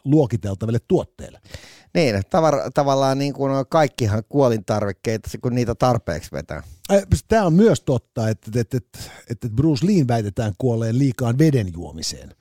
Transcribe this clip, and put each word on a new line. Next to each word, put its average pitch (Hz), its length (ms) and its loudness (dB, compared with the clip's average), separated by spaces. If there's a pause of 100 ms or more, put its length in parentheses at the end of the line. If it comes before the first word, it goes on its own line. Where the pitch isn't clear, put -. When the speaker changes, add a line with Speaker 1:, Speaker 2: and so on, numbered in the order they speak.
Speaker 1:
luokiteltaville 117 760 0 (100)
tuotteille? - 520 -4 (540)
Speaker 2:
Niin, 147 200 2 (160)
tavar-, 151 440 2
tavallaan 135 440 2
niin 139 140 -2
kuin 135 200 -4 (160)
kaikkihan 120 600 0
kuolintarvikkeita, 110 1040 -2
se 107 80 -10
kun 123 160 -4
niitä 117 200 -2
tarpeeksi 107 580 -2
vetää. 73 300 -10 (300)
Speaker 1:
Ä, 202 80 4 (140)
s-, 156 140 0
tää 220 180 2
on 156 60 2
myös 190 280 6
totta, 117 480 -4
että, 110 320 -4
että, - 160 -4
että, - 220 -10 (320)
että 117 180 -8
Bruce 139 380 0
Leen 175 220 4
väitetään 110 500 -2
kuolleen 113 400 0
liikaan 131 400 0
veden 135 340 2
juomiseen 80 580 -12 (100)